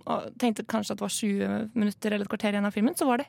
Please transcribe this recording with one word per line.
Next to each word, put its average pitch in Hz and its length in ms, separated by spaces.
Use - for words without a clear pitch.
og - 240
tenkte 226 300
kanskje 214 240
at 202 80
det 208 60
var 196 80
tjue 196 340
minutter 208 400
eller 202 140
et - 40
kvarter 208 220
igjen 202 160
av - 80
filmen, 233 180
så 311 140
var 240 140
det - 60